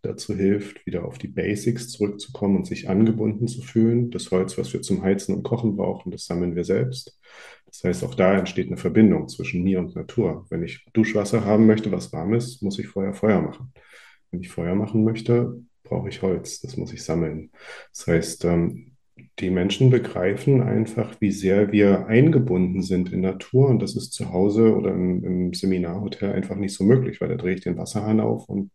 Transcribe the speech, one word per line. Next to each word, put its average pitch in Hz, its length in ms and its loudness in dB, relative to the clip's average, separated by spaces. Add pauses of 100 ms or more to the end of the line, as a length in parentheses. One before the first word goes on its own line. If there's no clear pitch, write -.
dazu - 340 -8
hilft, 98 500 -2
wieder 87 200 -6
auf - 120 -14
die - 100 -10
Basics 104 600 -4
zurückzukommen - 680 -2
und - 80 -2
sich - 240 -8
angebunden 107 580 2
zu - 140 -8
fühlen. 117 480 2
Das - 220 -8
Holz, 92 260 0
was - 160 -6
wir - 80 -6
zum 92 220 -2
Heizen 98 320 0
und 87 80 -6
Kochen 117 320 -2
brauchen, 90 360 -4
das 85 140 -12
sammeln 87 300 -4
wir 87 80 -2
selbst. 120 560 -2 (480)
Das - 160 -14
heißt, 90 200 0
auch - 120 -8
da 98 220 6
entsteht 90 300 -2
eine 90 100 -6
Verbindung 98 500 6
zwischen - 360 -6
mir 95 160 2
und - 160 -6
Natur. 87 540 -2
Wenn 85 140 -6
ich - 300 -12
Duschwasser 107 520 0
haben 107 220 6
möchte, 107 240 4
was 90 220 -6
warm 87 200 -2
ist, 120 300 -4
muss 98 160 -4
ich 107 80 -8
vorher 98 260 -4
Feuer 101 280 2
machen. - 320 -8 (580)
Wenn 87 100 -8
ich 90 80 -14
Feuer 87 260 -4
machen 107 280 0
möchte, 120 580 0 (220)
brauche - 260 -6
ich - 120 -10
Holz. 92 400 -4
Das - 160 -12
muss 87 160 -8
ich - 100 -16
sammeln. 80 480 -4 (420)
Das - 140 -12
heißt, 85 380 0
ähm, 85 500 -2 (440)
die 95 100 -2
Menschen 95 400 2
begreifen 117 720 2
einfach, 110 580 -2
wie 104 120 2
sehr 98 400 2
wir 101 360 4
eingebunden 95 720 4
sind 90 320 -2
in 90 80 -2
Natur. 110 480 2
Und 110 120 2
das 98 140 -6
ist - 180 -8
zu 90 180 -8
Hause 104 440 4
oder 98 160 0
im, 90 320 -2
im 90 300 -2
Seminarhotel 95 800 -2
einfach 95 220 -4
nicht 98 180 -4
so - 100 -4
möglich, 127 380 2
weil 80 80 -2
da 78 60 -2
drehe 90 200 -4
ich 90 60 -8
den 87 160 -4
Wasserhahn 107 420 -2
auf 110 300 -2
und 98 260 -6